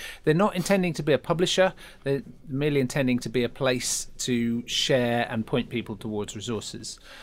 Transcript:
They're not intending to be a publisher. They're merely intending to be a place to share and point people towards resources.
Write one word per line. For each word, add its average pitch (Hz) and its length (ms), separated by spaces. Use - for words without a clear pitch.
They're 156 100
not 185 220
intending 180 380
to 156 100
be 151 80
a 127 60
publisher. 180 560
They're 139 200
merely 143 320
intending 127 400
to - 80
be 120 160
a 117 40
place 127 600
to 117 480
share 120 640
and 113 160
point 120 240
people 117 240
towards 104 400
resources. 107 640